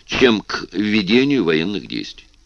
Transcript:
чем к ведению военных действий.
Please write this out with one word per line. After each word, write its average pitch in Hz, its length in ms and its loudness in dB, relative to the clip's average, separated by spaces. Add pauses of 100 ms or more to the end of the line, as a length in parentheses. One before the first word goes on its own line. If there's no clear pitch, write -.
чем 117 340 2
к - 300 -10
ведению 107 720 2
военных 82 440 -2
действий. 55 380 -12 (200)